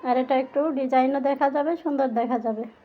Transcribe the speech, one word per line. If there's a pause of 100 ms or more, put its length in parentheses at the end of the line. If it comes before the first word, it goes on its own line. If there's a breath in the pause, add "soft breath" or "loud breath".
আর
এটা
একটু (180)
ডিজাইনও (100)
দেখা
যাবে, (120)
সুন্দর (120)
দেখা
যাবে। (200)